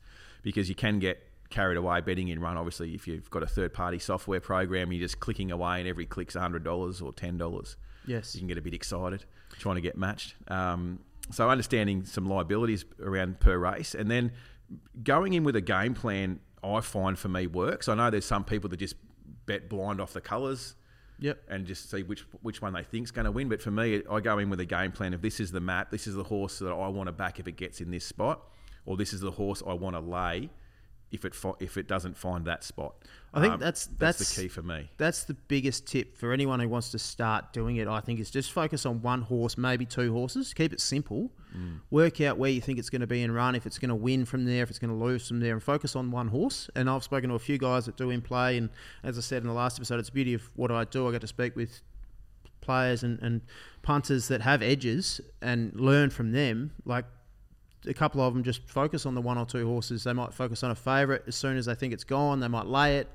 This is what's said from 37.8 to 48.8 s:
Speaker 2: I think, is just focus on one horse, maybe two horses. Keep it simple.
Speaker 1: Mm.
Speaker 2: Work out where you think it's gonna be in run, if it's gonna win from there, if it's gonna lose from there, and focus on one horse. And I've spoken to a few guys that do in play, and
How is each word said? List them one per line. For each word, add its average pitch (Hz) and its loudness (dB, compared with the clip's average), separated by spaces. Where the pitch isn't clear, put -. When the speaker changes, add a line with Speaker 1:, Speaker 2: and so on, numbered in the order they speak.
Speaker 2:
I 110 0
think, 117 -2
is 110 -4
just 135 -2
focus 156 0
on 117 0
one 123 2
horse, 117 2
maybe 127 2
two 120 2
horses. 127 0
Keep 160 2
it - -4
simple. 147 0
Speaker 1:
Mm. 87 -6
Speaker 2:
Work 160 8
out 139 4
where 131 6
you 127 4
think 123 0
it's - -6
gonna 123 0
be 120 2
in 117 2
run, 123 4
if 120 -2
it's - -6
gonna 123 2
win 123 4
from 127 0
there, 123 4
if 117 0
it's - -12
gonna 117 0
lose 120 0
from 120 0
there, 117 4
and 110 0
focus 147 2
on 127 -2
one 120 0
horse. 165 0
And 127 4
I've 131 2
spoken 127 0
to 123 2
a - -2
few 143 0
guys 127 2
that 110 -8
do 127 0
in 123 0
play, 123 2
and 113 0